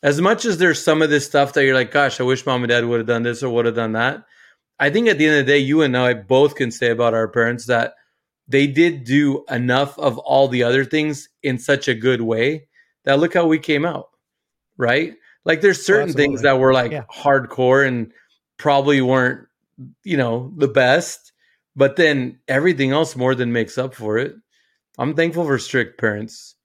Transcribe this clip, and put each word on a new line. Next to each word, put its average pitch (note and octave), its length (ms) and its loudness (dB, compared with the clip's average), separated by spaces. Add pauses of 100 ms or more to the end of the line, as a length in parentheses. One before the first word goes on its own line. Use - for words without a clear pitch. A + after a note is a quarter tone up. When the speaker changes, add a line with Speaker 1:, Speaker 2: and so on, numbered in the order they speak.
Speaker 1:
as D3 180 0
much A3 260 0
as F#3 120 -2
there's E3+ 240 2
some D#3 200 2
of D3+ 80 2
this C#3+ 160 0
stuff C#3 280 0
that C#3+ 100 2
you're C3 100 2
like, B2+ 180 0
"Gosh, C#3 280 0
I B2+ 40 -2
wish B2+ 220 -2
mom B2+ 180 -2
and A#2 60 -4
dad A#2+ 160 2
would A#2 140 -2
have A2 80 -6
done A#2 160 0
this A#2+ 180 -6
or C3 80 -4
would A#2 160 0
have A2+ 100 -2
done A2+ 160 -4
that." B2+ 320 -2 (560)
I C#3+ 100 0
think A3+ 180 0
at E3 100 2
the D3+ 80 2
end D3+ 140 4
of B2+ 60 -2
the C#3 60 2
day, C#3+ 80 4
you C#3+ 220 2
and C3 140 0
I B2 180 2
both C3 420 0
can B2 160 -2
say A#2+ 180 -2
about A#2 240 0
our A2+ 140 -2
parents A#2 380 -2
that A#2+ 280 -2 (540)
they C#3 200 2
did D3 360 0
do C#3 460 0
enough B2+ 480 -2
of B2+ 200 -2
all C#3 300 2
the B2 160 0
other C3 200 2
things D3+ 440 -4 (140)
in C3 160 -4
such C#3 300 -2
a B2+ 60 0
good A#2+ 280 0
way A#2+ 460 -2 (360)
that C#3 160 2
look E3 140 -2
how E3+ 120 2
we D#3+ 140 2
came D3+ 260 -2
out, - 240 -8 (680)
right? B2+ 360 -2 (300)
Like, D#3+ 180 0
there's G3 180 2
Speaker 2:
Oh, - 40 -16
Speaker 1:
certain G3 300 0
things C#3 260 0
Speaker 2:
absolutely. - 40 -6
Speaker 1:
that C3+ 160 4
were, C3 140 4
like, B2 180 0
Speaker 2:
Yeah. C#3 200 -10
Speaker 1:
hardcore C3+ 760 2
and A#2+ 240 -6 (460)
probably C#3 440 2
weren't, B2+ 460 0 (560)
you F3 140 -2
know, B2 400 -2
the C#3 100 2
best, C3 640 0 (440)
but C3+ 200 2
then C3+ 520 0
everything C#3 440 0
else D3+ 240 -2
more B2+ 200 0
than A#2+ 160 -4
makes A2+ 260 -4
up B2+ 160 -6
for G#2+ 240 -4
it. C#3+ 160 -6 (640)
I'm C#3+ 180 -4
thankful E3 300 -2
for C#3 120 0
strict - 420 -4
parents. G#2+ 640 -6